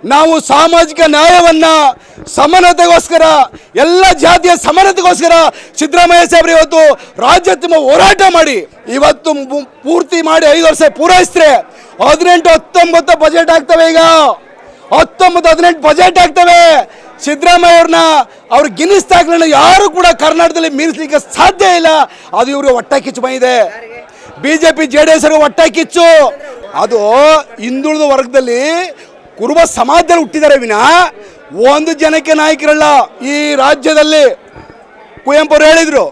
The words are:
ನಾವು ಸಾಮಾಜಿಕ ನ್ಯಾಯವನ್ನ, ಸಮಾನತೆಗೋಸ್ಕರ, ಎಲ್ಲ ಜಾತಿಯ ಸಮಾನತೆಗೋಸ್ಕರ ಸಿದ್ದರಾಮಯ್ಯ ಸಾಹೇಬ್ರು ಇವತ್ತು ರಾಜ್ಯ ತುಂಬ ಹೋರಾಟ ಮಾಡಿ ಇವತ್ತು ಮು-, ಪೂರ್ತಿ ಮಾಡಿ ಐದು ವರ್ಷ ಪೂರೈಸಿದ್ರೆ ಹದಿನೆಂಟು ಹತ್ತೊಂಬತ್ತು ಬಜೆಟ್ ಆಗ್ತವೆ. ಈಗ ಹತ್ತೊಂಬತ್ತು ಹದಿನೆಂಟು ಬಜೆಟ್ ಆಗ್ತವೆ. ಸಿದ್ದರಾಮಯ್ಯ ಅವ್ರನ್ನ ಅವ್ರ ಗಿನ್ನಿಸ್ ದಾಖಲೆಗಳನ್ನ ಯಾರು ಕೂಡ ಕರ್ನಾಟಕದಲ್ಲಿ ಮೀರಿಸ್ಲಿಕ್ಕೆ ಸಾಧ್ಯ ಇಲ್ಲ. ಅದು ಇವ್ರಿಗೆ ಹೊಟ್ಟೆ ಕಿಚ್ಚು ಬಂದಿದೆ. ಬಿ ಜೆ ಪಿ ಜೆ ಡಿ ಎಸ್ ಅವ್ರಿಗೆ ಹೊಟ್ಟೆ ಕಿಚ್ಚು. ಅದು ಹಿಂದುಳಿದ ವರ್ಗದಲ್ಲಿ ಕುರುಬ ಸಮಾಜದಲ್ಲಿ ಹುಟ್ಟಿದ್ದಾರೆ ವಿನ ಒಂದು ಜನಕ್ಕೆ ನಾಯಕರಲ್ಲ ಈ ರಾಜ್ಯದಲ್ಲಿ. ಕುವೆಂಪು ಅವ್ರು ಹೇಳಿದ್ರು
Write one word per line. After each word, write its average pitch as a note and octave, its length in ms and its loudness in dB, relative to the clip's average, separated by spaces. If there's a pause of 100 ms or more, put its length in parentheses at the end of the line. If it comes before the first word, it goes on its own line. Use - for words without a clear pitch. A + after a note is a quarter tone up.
(120)
ನಾವು D#4+ 220 2 (160)
ಸಾಮಾಜಿಕ E4 500 0 (140)
ನ್ಯಾಯವನ್ನ, E4 520 2 (680)
ಸಮಾನತೆಗೋಸ್ಕರ, E4+ 880 2 (580)
ಎಲ್ಲ F4 220 0 (180)
ಜಾತಿಯ F4 300 2 (140)
ಸಮಾನತೆಗೋಸ್ಕರ F4+ 680 0 (460)
ಸಿದ್ದರಾಮಯ್ಯ E4+ 500 2
ಸಾಹೇಬ್ರು E4 240 2
ಇವತ್ತು D#4+ 260 0 (440)
ರಾಜ್ಯ F4 380 0
ತುಂಬ E4+ 140 -2 (100)
ಹೋರಾಟ F#4 340 2 (160)
ಮಾಡಿ D4+ 200 0 (400)
ಇವತ್ತು D4 340 -2 (100)
ಮು-, C#4 260 -10 (180)
ಪೂರ್ತಿ E4 340 -2 (100)
ಮಾಡಿ D#4+ 260 2
ಐದು E4 140 -2
ವರ್ಷ D#4 200 0 (100)
ಪೂರೈಸಿದ್ರೆ F4 520 2 (540)
ಹದಿನೆಂಟು E4+ 500 2
ಹತ್ತೊಂಬತ್ತು E4+ 720 0
ಬಜೆಟ್ E4 320 0
ಆಗ್ತವೆ. E4 360 0
ಈಗ E4 120 2 (920)
ಹತ್ತೊಂಬತ್ತು E4+ 580 0
ಹದಿನೆಂಟು E4 360 0
ಬಜೆಟ್ F4 360 2
ಆಗ್ತವೆ. F4 380 2 (640)
ಸಿದ್ದರಾಮಯ್ಯ E4+ 540 2
ಅವ್ರನ್ನ E4 200 0 (560)
ಅವ್ರ D4 80 2 (160)
ಗಿನ್ನಿಸ್ F#4 320 0
ದಾಖಲೆಗಳನ್ನ E4+ 460 0
ಯಾರು F#4 280 2 (120)
ಕೂಡ F4+ 80 0 (180)
ಕರ್ನಾಟಕದಲ್ಲಿ D#4+ 560 -2
ಮೀರಿಸ್ಲಿಕ್ಕೆ D4+ 400 -4 (160)
ಸಾಧ್ಯ F#4 440 0
ಇಲ್ಲ. D#4+ 120 0 (480)
ಅದು B3+ 160 -2
ಇವ್ರಿಗೆ C#4 220 -2
ಹೊಟ್ಟೆ C4+ 300 -4
ಕಿಚ್ಚು A#3+ 180 -10
ಬಂದಿದೆ. B3+ 300 -2 (840)
ಬಿ D4 220 -2
ಜೆ D#4+ 160 2
ಪಿ D#4 60 -2 (100)
ಜೆ D4+ 100 4
ಡಿ D#4 120 2
ಎಸ್ B3+ 100 -2
ಅವ್ರಿಗೆ D#4 160 2
ಹೊಟ್ಟೆ D#4+ 240 0 (100)
ಕಿಚ್ಚು. E4+ 300 0 (760)
ಅದು A3 180 -2 (640)
ಹಿಂದುಳಿದ D4+ 380 -4 (100)
ವರ್ಗದಲ್ಲಿ B3+ 460 -2 (800)
ಕುರುಬ D4 200 -2 (140)
ಸಮಾಜದಲ್ಲಿ D#4+ 480 0
ಹುಟ್ಟಿದ್ದಾರೆ D4 400 0
ವಿನ A3 140 -6 (960)
ಒಂದು D#4 180 -2 (100)
ಜನಕ್ಕೆ D#4 400 -2
ನಾಯಕರಲ್ಲ D4+ 460 -2 (440)
ಈ C#4+ 40 -4 (260)
ರಾಜ್ಯದಲ್ಲಿ. D4+ 640 0 (1000)
ಕುವೆಂಪು D4+ 320 0
ಅವ್ರು D4+ 120 2
ಹೇಳಿದ್ರು D#4 440 2